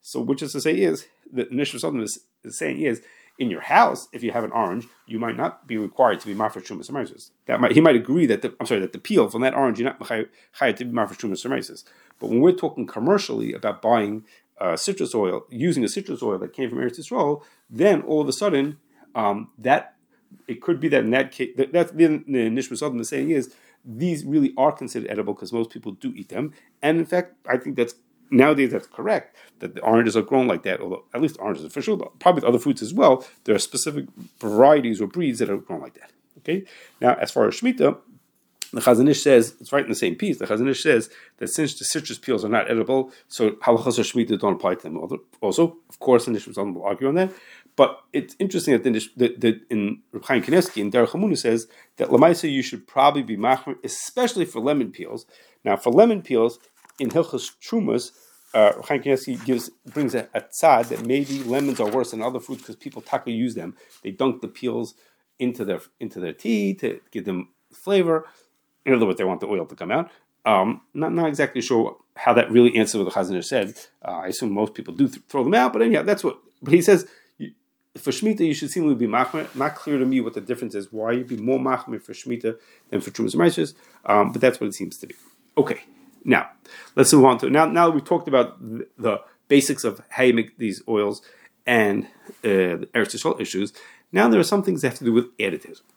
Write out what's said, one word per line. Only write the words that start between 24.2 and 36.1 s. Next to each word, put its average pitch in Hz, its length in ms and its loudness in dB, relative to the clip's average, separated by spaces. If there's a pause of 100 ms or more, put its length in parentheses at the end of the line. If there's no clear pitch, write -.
really 139 320 2
are 143 120 4
considered 113 400 -8
edible 104 240 -4
'cause - 160 -14
most 117 200 -4
people 110 220 -14
do 120 220 -10
eat - 140 -16
them. 147 240 -8 (300)
And 160 160 2
in 165 80 -2
fact, 180 300 -4 (120)
I 127 80 0
think 127 200 -6
that's, 120 180 -2 (360)
nowadays 139 400 6
that's 104 160 -6
correct, - 480 -4 (260)
that - 140 -12
the - 60 -12
oranges 113 340 4
are 110 80 2
grown 131 240 2
like 90 180 -2
that, 95 160 -4
although 92 240 -8 (100)
at 123 80 -4
least 156 180 -2
oranges 92 240 -6
are 78 60 -12
for - 100 -10
sure, 104 160 -2
but - 220 -10
probably 170 280 4
other 120 120 4
fruits - 240 -2
as 113 100 -8
well. 175 340 4 (180)
There 107 100 2
are 98 40 2
specific - 460 -6 (360)
varieties 117 600 4
or 104 60 -2
breeds 131 320 -4
that 110 100 -2
are 98 80 -2
grown 85 240 -10
like 67 140 -18
that. - 180 -20 (260)